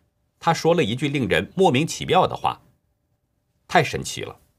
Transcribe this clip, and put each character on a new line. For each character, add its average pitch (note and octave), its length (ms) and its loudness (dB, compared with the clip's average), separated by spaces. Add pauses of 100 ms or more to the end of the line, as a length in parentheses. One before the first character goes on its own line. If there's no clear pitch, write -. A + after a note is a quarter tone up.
(400)
他 E3 140 0
说 D#3+ 200 2
了 E3+ 80 2
一 A2 140 -2
句 C#3 140 -2
令 C3+ 180 -2
人 F2 300 0
莫 F#3 120 4
名 C#3 160 2
其 - 200 -8
妙 E3+ 200 2
的 - 120 -4
话， - 240 -6 (1040)
太 D#3+ 160 4
神 - 180 -6
奇 - 200 -10
了。 - 180 -12 (200)